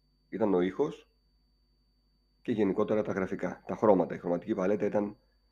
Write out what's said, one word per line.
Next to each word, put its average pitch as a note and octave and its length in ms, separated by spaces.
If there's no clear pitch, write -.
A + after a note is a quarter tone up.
ήταν G2 240
ο F2+ 80
ήχος C#3+ 480
και - 100
γενικότερα G#2+ 500
τα G#2 100
γραφικά, F#2 560
τα F#2 80
χρώματα. F2+ 400
Η - 20
χρωματική F2 360
παλέτα G2 320
ήταν G#2 320